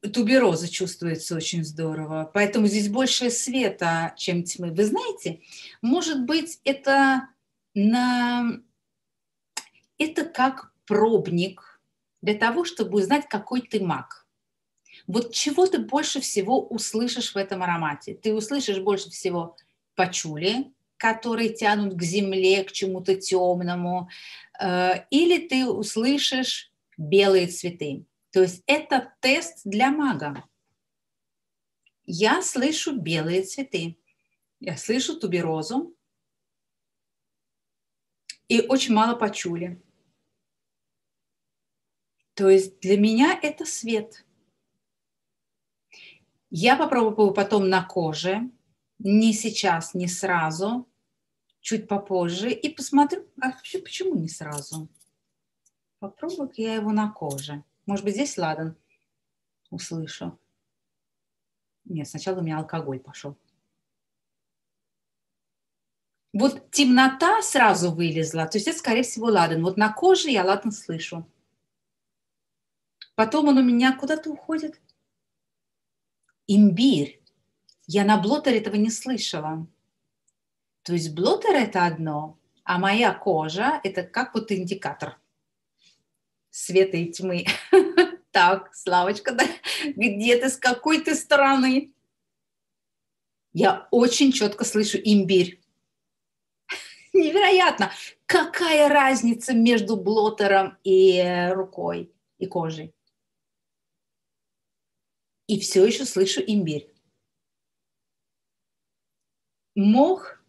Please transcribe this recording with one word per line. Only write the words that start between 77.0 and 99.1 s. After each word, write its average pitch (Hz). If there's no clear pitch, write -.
Я 196
на 208
блотере 226
этого 214
не 214
слышала. 165
То 175
есть 160
блотер — 349
это 208
одно, 156
а 180
моя 202
кожа — 185
это 190
как 247
вот 214
индикатор 185
света 190
и 170
тьмы. 175
<laughs> -
Так, 190
Славочка, 185
да? 254
Где 233
ты, 262
с 262
какой 277
ты 320
стороны? 269
Я 185
очень 254
чётко 208
слышу 208
имбирь. 185
<laughs> -
Невероятно! 359
Какая 320
разница 262